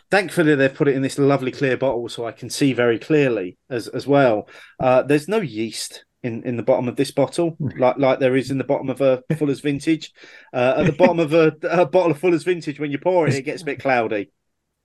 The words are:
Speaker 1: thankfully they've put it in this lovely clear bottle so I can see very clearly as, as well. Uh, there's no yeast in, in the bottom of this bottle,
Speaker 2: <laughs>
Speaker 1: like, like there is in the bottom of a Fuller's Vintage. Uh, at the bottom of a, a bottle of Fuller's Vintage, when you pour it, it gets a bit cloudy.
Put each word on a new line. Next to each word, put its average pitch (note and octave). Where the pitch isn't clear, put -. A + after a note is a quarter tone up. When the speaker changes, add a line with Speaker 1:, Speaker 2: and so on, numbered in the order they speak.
Speaker 1:
thankfully E3+
they've C3+
put C#3+
it C3+
in C3+
this C3+
lovely C3+
clear C3
bottle A#2+
so A#2
I A2
can A#2+
see C#3
very A#2
clearly A#2
as, A#2
as B2+
well. C3
Uh, B2+
there's D3
no G#3
yeast A2+
in, A2+
in B2
the G#2+
bottom B2
of A#2
this C#3
bottle, E3
Speaker 2:
<laughs> G#2
Speaker 1:
like, B2+
like C3
there C3
is B2+
in C#3
the B2
bottom C3+
of B2+
a C3
Fuller's C#3+
Vintage. D3
Uh, B2+
at -
the D#3
bottom F3
of D#3
a, D#3+
a E3+
bottle F3
of C#3+
Fuller's E3+
Vintage, D#3+
when D3+
you C#3
pour F3+
it, C3+
it C3+
gets -
a D#3
bit C3
cloudy. A2